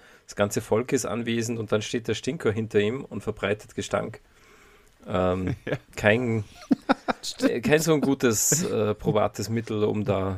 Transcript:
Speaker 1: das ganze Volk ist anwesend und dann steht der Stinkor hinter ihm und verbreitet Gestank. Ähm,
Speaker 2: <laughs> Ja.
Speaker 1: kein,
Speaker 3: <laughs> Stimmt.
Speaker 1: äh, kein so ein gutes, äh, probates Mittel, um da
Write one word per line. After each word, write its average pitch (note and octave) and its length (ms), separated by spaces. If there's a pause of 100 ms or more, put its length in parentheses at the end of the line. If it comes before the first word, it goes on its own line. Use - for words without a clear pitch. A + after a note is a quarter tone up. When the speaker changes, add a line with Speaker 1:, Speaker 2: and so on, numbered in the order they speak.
(260)
Speaker 1:
das - 100
ganze G#2 240
Volk A2 320
ist C3+ 140
anwesend A#2 520
und G#2+ 140
dann G#2+ 80
steht A#2 280
der A2+ 60
Stinkor C3 380
hinter A2 280
ihm A2 240
und - 180
verbreitet - 540
Gestank. A2 440 (840)
Ähm, F#2 540
Speaker 2:
<laughs> - 40
Ja. - 120 (200)
Speaker 1:
kein, A2+ 480 (400)
Speaker 3:
<laughs> - 380
Stimmt. - 280
Speaker 1:
äh, A#2+ 120
kein C#3+ 180
so D#3 140
ein C#3+ 80
gutes, C3+ 600
äh, G#2+ 300
probates G#2 540
Mittel, A2+ 360
um G#2+ 200
da F#2+ 340